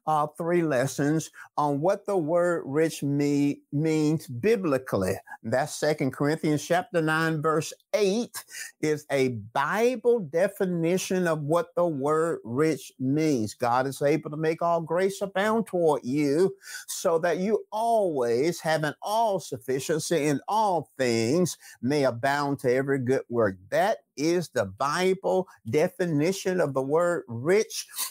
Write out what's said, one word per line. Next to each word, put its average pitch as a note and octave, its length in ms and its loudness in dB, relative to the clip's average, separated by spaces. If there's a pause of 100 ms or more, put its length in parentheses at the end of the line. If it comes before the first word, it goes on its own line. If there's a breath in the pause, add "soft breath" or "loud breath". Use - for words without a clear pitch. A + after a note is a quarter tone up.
uh, D#3 180 2 (120)
three E3+ 260 0
lessons D3 640 0 (280 loud breath)
on C#3+ 240 0
what G3 260 0
the G3+ 100 0
word F3 480 0
rich D#3 380 0
me-, C#3+ 580 2 (100)
means D#3 540 0
biblically. C3 960 0 (240 loud breath)
That's B2+ 320 -2
Second D3+ 380 -2
Corinthians D3+ 520 0
chapter F3 360 0
nine, D#3+ 400 0
verse D#3 300 0 (220)
eight G#3 500 0 (380 loud breath)
is D3+ 300 -2
a C3 260 0 (160)
Bible A#3 680 0
definition F3+ 1080 0
of D#3 160 0
what E3 320 0
the F3 120 2
word D#3 560 0
rich C3+ 560 -2
means. C3+ 540 0
"God B2 320 0
is C3+ 160 -6
able D3+ 300 0
to D3 60 -10
make D#3+ 240 -2
all E3+ 200 0
grace F3+ 400 -2
abound G#3 460 -2
toward D#3+ 360 2
you, D3 520 2 (320 loud breath)
so E3 320 0
that E3 180 0
you G3+ 340 0
always, E3+ 880 0
having D#3 400 0
all G#3 380 0
sufficiency C#3+ 840 -2
in D3 220 0
all G3+ 500 0
things, B2+ 600 2 (240 loud breath)
may C#3 240 2
abound C#3 540 0
to B2 120 0
every C#3 280 0
good B2+ 300 0
work." G#2+ 280 0 (120)
That F3+ 300 0 (180)
is E3 320 0
the A2 160 0
Bible F3+ 800 0 (220 loud breath)
definition F3 880 0
of C#3+ 140 2
the C3 80 0
word E3 480 2
rich. D3+ 580 0 (240 loud breath)